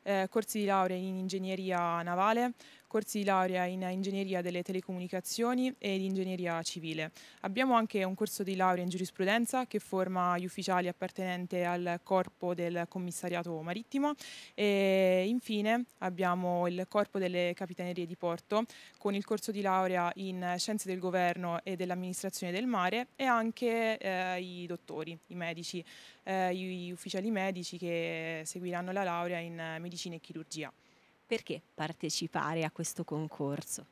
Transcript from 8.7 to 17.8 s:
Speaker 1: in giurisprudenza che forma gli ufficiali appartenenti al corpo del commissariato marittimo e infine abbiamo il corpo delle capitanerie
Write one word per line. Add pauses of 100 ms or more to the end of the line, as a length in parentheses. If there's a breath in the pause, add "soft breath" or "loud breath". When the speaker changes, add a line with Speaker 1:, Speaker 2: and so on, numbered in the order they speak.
Speaker 1:
in
giurisprudenza
che
forma
gli
ufficiali
appartenenti
al
corpo
del
commissariato
marittimo (400 loud breath)
e
infine (140)
abbiamo
il
corpo
delle
capitanerie